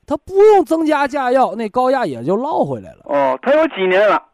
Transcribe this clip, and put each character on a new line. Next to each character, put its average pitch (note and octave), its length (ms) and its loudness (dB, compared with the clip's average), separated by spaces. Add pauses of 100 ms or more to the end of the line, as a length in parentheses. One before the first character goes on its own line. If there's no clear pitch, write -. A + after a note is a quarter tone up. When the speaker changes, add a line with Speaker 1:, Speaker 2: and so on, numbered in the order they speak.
Speaker 1:
它 D4 100 -4
不 G4 260 0
用 G4+ 220 6
增 D#4+ 180 -2
加 D4 240 0
加 C4 240 -4
药， B3 220 2
那 A3 160 -6
高 B3+ 220 0
压 B3+ 160 -2
也 A#2+ 160 -10
就 E3 120 -2
落 C#4 300 -4
回 B2+ 160 -8
来 F2 120 -20
了。 - 100 -20
Speaker 2:
哦， C3+ 400 -2
他 C4 100 0
有 D#4 140 2
几 F#3+ 200 -6
年 F#3 220 2
了？ E3 100 0 (140)